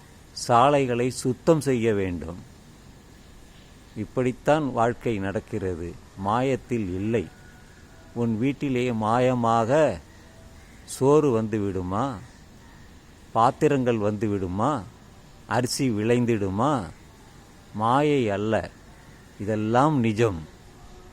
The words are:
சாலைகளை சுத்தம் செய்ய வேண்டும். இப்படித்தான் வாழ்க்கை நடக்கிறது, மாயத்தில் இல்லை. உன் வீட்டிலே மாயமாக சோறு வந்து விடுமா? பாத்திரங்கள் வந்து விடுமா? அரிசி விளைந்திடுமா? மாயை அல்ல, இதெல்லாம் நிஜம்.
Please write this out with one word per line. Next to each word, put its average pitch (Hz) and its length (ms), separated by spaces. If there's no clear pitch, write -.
சாலைகளை 127 760
சுத்தம் 135 520
செய்ய 117 320
வேண்டும். 87 440
இப்படித்தான் 127 760
வாழ்க்கை 120 460
நடக்கிறது, 95 760
மாயத்தில் 113 800
இல்லை. 104 320
உன் 117 260
வீட்டிலே 127 520
மாயமாக 117 1080
சோறு 147 460
வந்து 110 280
விடுமா? 101 560
பாத்திரங்கள் 127 640
வந்து 107 300
விடுமா? 101 540
அரிசி 123 420
விளைந்திடுமா? 113 920
மாயை 127 560
அல்ல, 101 420
இதெல்லாம் 113 600
நிஜம். 107 480